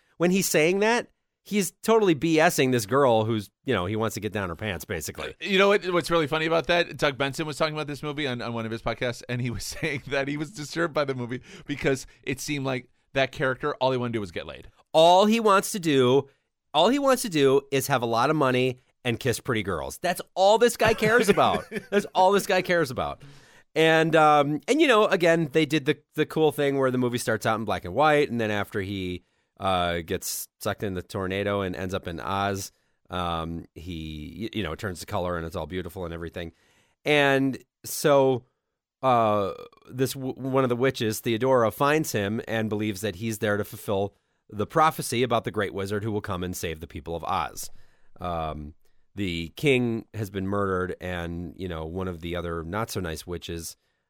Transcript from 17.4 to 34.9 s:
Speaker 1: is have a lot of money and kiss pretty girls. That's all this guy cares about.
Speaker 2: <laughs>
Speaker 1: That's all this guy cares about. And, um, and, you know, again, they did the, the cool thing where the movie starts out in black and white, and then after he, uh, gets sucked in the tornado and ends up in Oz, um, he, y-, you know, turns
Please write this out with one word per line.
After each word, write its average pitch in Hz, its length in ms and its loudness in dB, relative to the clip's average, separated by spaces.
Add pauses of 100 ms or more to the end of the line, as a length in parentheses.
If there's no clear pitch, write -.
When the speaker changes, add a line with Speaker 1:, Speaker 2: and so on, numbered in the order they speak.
Speaker 1:
is 135 160 0
have 131 140 0
a 123 40 -2
lot 117 240 2
of 156 60 2
money 127 420 2 (260)
and 120 140 -2
kiss 120 220 -2
pretty 110 240 -2
girls. 78 340 -6
That's 180 220 -4 (140)
all 196 240 6
this 233 180 4
guy 226 180 2
cares 220 340 4
about. 107 360 2 (140)
Speaker 2:
<laughs> - 120 -12
Speaker 1:
That's 208 240 2
all 185 160 6
this 202 160 2
guy 185 160 2
cares 170 300 0
about. 80 300 -6 (520)
And, 160 420 4
um, 151 520 6
and, 269 120 2
you 330 80 6
know, 214 180 6
again, 165 460 2
they 160 140 4
did 143 180 -2
the, 143 140 0 (160)
the 151 100 0
cool 156 260 2
thing 139 280 0
where 131 120 2
the 127 60 0
movie 123 220 0
starts 110 260 -2
out 110 140 0
in 113 80 -6
black 92 180 -2
and 87 80 -8
white, 147 380 2
and 117 100 -2
then 107 100 0
after 104 300 -4
he, 92 420 -6 (380)
uh, 90 380 0
gets - 500 -6 (120)
sucked - 220 -6
in 98 120 -4
the 87 80 -6
tornado 101 580 -4
and 92 160 -4
ends 92 160 -6
up 92 160 -6
in 82 100 -8
Oz, 98 540 -4 (380)
um, 85 640 -6
he, 80 680 -12
y-, - 100 -8
you 107 80 -4
know, 78 120 -4
turns 92 260 -8